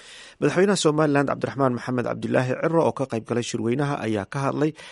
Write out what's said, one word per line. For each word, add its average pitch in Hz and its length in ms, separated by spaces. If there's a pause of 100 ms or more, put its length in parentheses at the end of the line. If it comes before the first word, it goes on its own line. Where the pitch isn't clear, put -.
(380)
Madaxweynaha 175 400
Somaliland 147 500
Cabdiraxmaan 127 460
Maxamed 120 320
Cabdilaahi 117 460 (100)
Ciro 165 240
oo 117 80
ka 135 160
qayb 113 160
galay 117 160
shirweynaha 123 520 (120)
ayaa 107 240
ka 143 80
hadlay 139 320 (220)